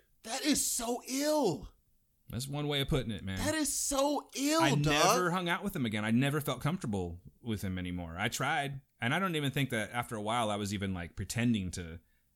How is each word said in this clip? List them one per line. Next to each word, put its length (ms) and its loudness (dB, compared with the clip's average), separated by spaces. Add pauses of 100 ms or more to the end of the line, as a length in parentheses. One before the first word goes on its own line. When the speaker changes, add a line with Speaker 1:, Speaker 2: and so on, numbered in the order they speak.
(240)
Speaker 1:
That 200 -6
is 220 2
so 400 -2
ill. 600 2 (600)
Speaker 2:
That's 200 -6
one 200 -4
way 120 0
of 80 -2
putting 220 0
it, 140 -6
man. 140 -4
Speaker 1:
That 160 0
is 180 0
so 640 0
ill, 260 2
Speaker 2:
I 80 6
Speaker 1:
dog. 160 2
Speaker 2:
never 460 4
hung 160 0
out 160 -2
with 100 -2
him 120 0
again. 180 0
I 80 2
never 280 4
felt 200 -2
comfortable 580 -2 (240)
with 200 -2
him 160 -2
anymore. 400 -4
I 100 0
tried, 520 -2 (200)
and 140 0
I 60 2
don't 160 0
even 140 0
think 200 0
that 220 -2
after 240 -2
a 60 -4
while 280 2
I 60 0
was 180 -2
even, 200 -2
like, 220 -8
pretending 560 0
to, 260 -10 (380)